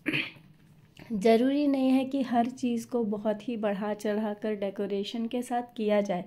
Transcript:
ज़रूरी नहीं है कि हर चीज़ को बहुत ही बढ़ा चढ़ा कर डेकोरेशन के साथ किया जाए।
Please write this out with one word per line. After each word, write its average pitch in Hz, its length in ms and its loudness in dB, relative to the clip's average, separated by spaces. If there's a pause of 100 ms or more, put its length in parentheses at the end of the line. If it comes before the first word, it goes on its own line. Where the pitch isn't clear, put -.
(1120)
ज़रूरी 233 540 4
नहीं 269 240 2
है 262 140 4
कि 269 180 -2
हर 240 240 2
चीज़ 240 400 -4
को 240 180 -2
बहुत 208 440 -2
ही 240 80 -4
बढ़ा 208 380 -2
चढ़ा 208 380 -2
कर 214 220 -4
डेकोरेशन 202 720 -4
के 247 160 -4
साथ 247 340 -6
किया 208 240 2
जाए। 196 260 -2